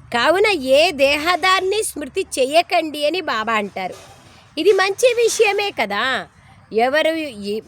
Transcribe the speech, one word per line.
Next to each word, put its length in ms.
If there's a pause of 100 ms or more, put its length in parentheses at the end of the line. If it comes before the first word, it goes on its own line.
(140)
కావున 340
ఏ 440
దేహదాన్ని 920
స్మృతి 380
చేయకండి 840
అని 160
బాబా 320
అంటారు. 420 (640)
ఇది 140
మంచి 420
విషయమే 580
కదా. 560 (460)
ఎవరు, 440
ఈ 500